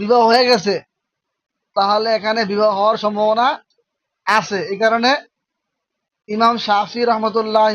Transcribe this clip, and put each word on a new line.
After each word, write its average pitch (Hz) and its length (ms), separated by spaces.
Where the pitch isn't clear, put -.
বিবাহ 233 260
হয়ে 247 240
গেছে, 202 240
তাহলে 208 320
এখানে 220 220
বিবাহ 208 280
হওয়ার 214 240
সম্ভাবনা 214 440
আছে। 208 320
এই 196 100
কারণে 233 300
ইমাম 226 300
শাফি 208 440
রহমতুল্লাহ 220 720